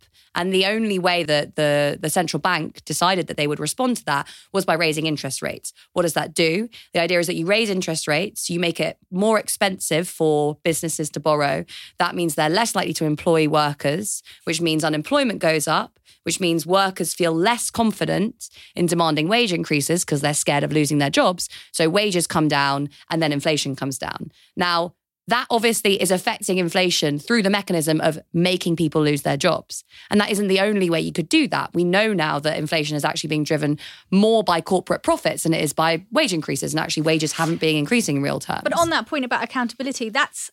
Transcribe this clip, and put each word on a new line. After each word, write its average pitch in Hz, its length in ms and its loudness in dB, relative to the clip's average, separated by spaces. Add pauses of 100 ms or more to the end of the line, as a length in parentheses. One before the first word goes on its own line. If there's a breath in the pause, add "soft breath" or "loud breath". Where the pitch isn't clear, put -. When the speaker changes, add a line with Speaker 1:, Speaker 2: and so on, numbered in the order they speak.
(360 soft breath)
Speaker 1:
And 180 160 -2
the 190 140 2
only 208 320 0
way 180 240 2
that 147 320 0
the, 147 460 2
the 156 100 -2
central 165 300 0
bank 170 440 -2
decided 175 440 0
that - 80 -10
they 147 100 0
would 147 140 -2
respond 247 380 -2
to - 80 -12
that 143 200 0 (260 loud breath)
was 190 120 0
by 185 100 2
raising 160 320 0
interest 143 360 -4
rates. - 300 -8 (200 soft breath)
What 180 100 0
does 170 120 0
that 156 200 -4
do? 175 340 2 (240 loud breath)
The 175 80 0
idea 175 200 2
is 170 80 0
that 175 80 -4
you 165 100 -4
raise 208 240 2
interest 180 380 -4
rates, 165 420 -2
you 170 80 -2
make 170 220 -2
it 160 180 -4 (140)
more 208 260 2
expensive 190 680 -2
for 151 560 0
businesses 160 460 -2
to 151 100 -8
borrow. 147 440 0 (360 loud breath)
That 175 160 0
means 170 180 0
they're 156 140 2
less 208 260 0
likely 180 200 -2
to 165 100 -2
employ 156 440 2
workers, 151 760 -2 (180 loud breath)
which 165 180 -4
means 156 220 2
unemployment 175 560 0
goes 160 300 2
up, 180 320 -2 (240 soft breath)
which - 160 -4
means 165 260 0
workers 190 480 0
feel 170 180 0
less 208 380 0
confident 196 800 -2 (260 loud breath)
in 175 120 2
demanding 160 420 2
wage 226 240 2
increases 165 520 0
'cause 147 160 0
they're 147 140 0
scared 147 300 0
of 147 80 -4
losing 151 260 2
their 143 120 2
jobs. 185 380 2 (220 loud breath)
So 160 180 2
wages 180 380 2
come 160 220 2
down 143 400 0 (200 loud breath)
and 165 140 0
then 151 80 2
inflation 143 460 0
comes 135 220 -6
down. - 340 -10 (240 soft breath)
Now, 175 380 0 (320)
that 240 220 0
obviously 226 540 2
is 175 80 2
affecting 185 480 0
inflation 170 600 0
through 233 240 2
the 190 60 2
mechanism 175 540 0
of 156 160 0 (160)
making 175 420 2
people 156 260 2
lose 147 200 2
their 143 160 -2
jobs. - 440 -2 (280 loud breath)
And 208 100 4
that 208 100 0
isn't 202 180 0
the 190 120 4
only 196 300 2
way 165 100 2
you 160 120 -4
could 156 180 -4
do 311 180 4
that. 139 240 -4
We 175 100 0
know 196 300 2
now 156 280 0
that 151 180 -2
inflation 151 360 -2
is 147 120 -2
actually - 220 -4
being 151 140 0
driven 147 360 0 (320 loud breath)
more 214 340 4
by 170 160 2
corporate - 420 -2
profits 311 420 0
than 160 100 2
it 160 100 0
is 151 80 -2
by 165 400 0
wage 233 220 2
increases. 147 400 -4
And 156 60 -2
actually, 165 240 -4
wages 156 280 0
haven't 165 260 -2
been 160 180 0
increasing 151 400 0
in 139 60 0
real 143 160 -2
terms. - 260 -6
Speaker 2:
But 302 140 0
on 339 120 2
that 247 160 0
point 294 180 -4
about 247 180 -2
accountability, 247 680 -4
that's - 420 -4